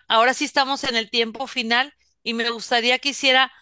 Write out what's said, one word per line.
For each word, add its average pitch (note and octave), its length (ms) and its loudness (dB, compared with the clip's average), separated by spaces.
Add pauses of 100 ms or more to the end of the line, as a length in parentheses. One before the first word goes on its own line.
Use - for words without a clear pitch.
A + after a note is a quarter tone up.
ahora A#3 260 4
sí D4 100 -4
estamos C#4 400 0
en B3+ 120 -2
el A3+ 140 -4
tiempo A#3 360 -2
final B3 480 -2 (280)
y A3+ 120 -6
me A#3 160 -4
gustaría A#3+ 480 0
que C#4 120 -6
hiciera C4 520 2